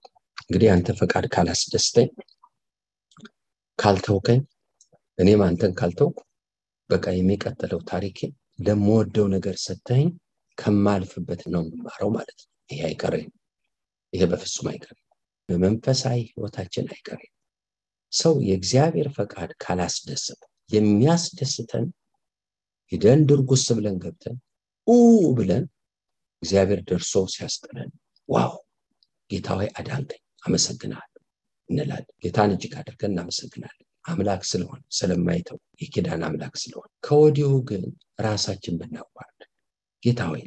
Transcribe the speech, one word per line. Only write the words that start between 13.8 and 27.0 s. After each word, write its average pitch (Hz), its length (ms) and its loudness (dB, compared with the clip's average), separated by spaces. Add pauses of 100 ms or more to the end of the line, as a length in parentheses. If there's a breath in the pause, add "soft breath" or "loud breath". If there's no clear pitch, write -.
ይሄ 92 140 0
በፍጹም - 420 -4
አይቀሬ - 280 -14
ነው። - 180 -20 (340)
በመንፈሳዊ 113 760 0
ህይወታችን 101 680 -8
አይቀሬ - 340 -16
ነው። - 140 -20 (760)
ሰው 165 280 4
የእግዚአብሔር 131 720 2
ፈቃድ - 460 -8
ካላስደሰተ፣ - 840 -6 (300)
የሚያስደስተን 120 1160 0 (1080)
ሂደን 107 320 6
ድርጉስ 131 480 4
ብለን 107 260 -2
ገብተን 87 380 -12 (500)
ኡ 226 80 8 (380)
ብለን 110 320 0 (800)
እግዚአብሔር 95 400 2
ደርሶ 90 300 -4 (140)